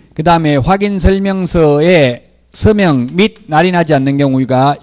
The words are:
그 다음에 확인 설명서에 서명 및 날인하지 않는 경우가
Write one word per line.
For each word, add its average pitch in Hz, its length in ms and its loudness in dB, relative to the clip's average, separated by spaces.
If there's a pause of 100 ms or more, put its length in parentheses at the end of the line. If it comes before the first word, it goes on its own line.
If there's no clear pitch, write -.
(140)
그 - 80 -6
다음에 160 360 2
확인 196 420 -2
설명서에 175 1300 0 (240)
서명 180 600 0
및 180 220 0 (120)
날인하지 165 480 0
않는 139 220 0
경우가 131 640 0